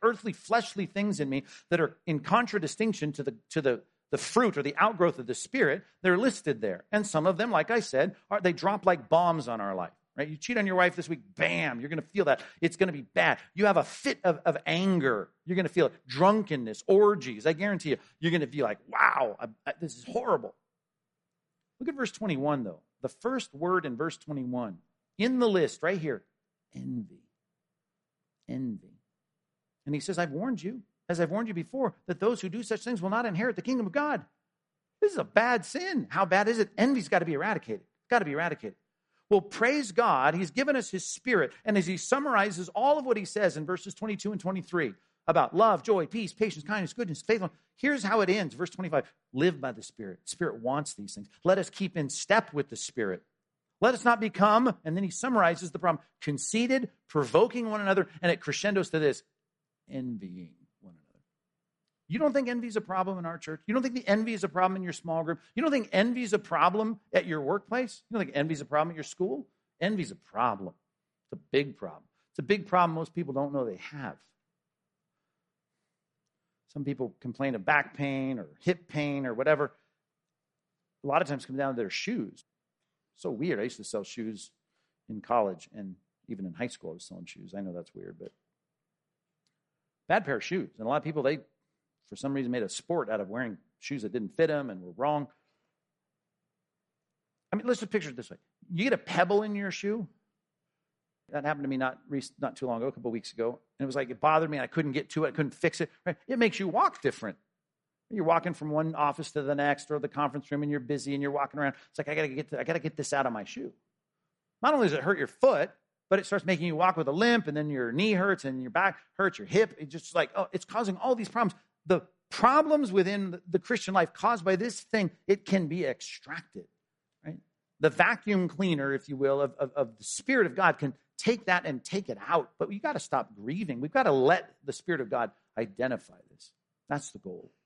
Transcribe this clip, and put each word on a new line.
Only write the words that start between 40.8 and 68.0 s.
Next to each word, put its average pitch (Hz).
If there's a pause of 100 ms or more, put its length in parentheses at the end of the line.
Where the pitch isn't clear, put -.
his 185
Spirit. 196 (140)
And 208
as 165
he 185
summarizes 208
all 277
of 262
what 226
he 196
says 185
in 156
verses 180
twenty-two 214
and 185
twenty-three 170 (340)
about 147
love, 196
joy, 190
peace, 214
patience, 175
kindness, 208
goodness, 185
faithfulness, 208 (200)
here's 277
how 208
it 180
ends. 180
Verse 170
twenty-five, 156 (220)
"Live 151
by 131
the 107
Spirit." 95
Spirit 117
wants 139
these 104
things. 101 (140)
Let 185
us 185
keep 185
in 139
step -
with 143
the 113
Spirit. 98 (560)
Let 247
us 220
not 233
become, 214
and 160
then 196
he 180
summarizes 180
the 170
problem, 180 (160)
"conceited, 233 (180)
provoking 196
one 214
another," 196 (140)
and 175
it 170
crescendos 190
to 160
this, 143 (680)
"envying 95 (260)
one 92
another." 76 (840)
You 254
don't 294
think 269
envy's 240
a 214
problem 185
in 170
our 170
church? 156
You 208
don't 262
think 247
the 254
envy 220
is 190
a 180
problem 185
in 190
your 175
small 165
group? 160 (160)
You 247
don't 311
think 254
envy's 233
a 208
problem 196 (140)
at 180
your 156
workplace? 202